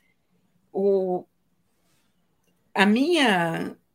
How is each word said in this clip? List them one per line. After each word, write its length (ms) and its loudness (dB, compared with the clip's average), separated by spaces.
o, 520 -2
a 120 2
minha, 880 0